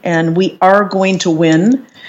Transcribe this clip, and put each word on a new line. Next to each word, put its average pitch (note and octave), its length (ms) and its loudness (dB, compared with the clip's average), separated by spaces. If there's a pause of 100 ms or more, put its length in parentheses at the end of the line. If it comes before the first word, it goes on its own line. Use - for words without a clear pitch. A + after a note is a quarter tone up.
and E3 320 -2
we F#3 240 -2
are G3 240 4
going F#3+ 360 -2
to F3+ 100 -2
win. E3 560 0 (220)